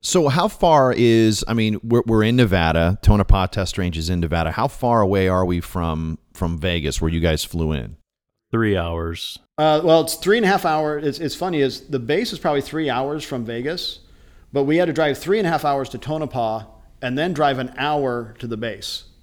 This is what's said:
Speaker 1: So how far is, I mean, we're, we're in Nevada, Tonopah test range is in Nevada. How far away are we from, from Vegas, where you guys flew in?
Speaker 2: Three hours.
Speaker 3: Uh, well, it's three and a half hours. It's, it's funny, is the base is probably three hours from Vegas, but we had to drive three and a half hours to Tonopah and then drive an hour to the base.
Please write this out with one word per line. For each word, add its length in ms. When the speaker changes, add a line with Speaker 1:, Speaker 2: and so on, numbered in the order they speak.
Speaker 1:
So 260
how 200
far 460
is, 540
I 60
mean, 300
we're, 220
we're 180
in 120
Nevada, 680
Tonopah 480
test 280
range 200
is 120
in 100
Nevada. 320
How 160
far 340
away 260
are 180
we 160
from, 580
from 260
Vegas, 420
where 100
you 100
guys 220
flew 280
in? 260
Speaker 2:
Three 260
hours. 640
Speaker 3:
Uh, 260
well, 180
it's 140
three 220
and 80
a 40
half 140
hours. 420
It's, 140
it's 160
funny, 260
is 260
the 120
base 340
is 60
probably 220
three 280
hours 340
from 220
Vegas, 540
but 120
we 120
had 80
to 80
drive 240
three 220
and 80
a 20
half 160
hours 240
to 80
Tonopah 680
and 160
then 160
drive 260
an 180
hour 600
to 80
the 100
base. 460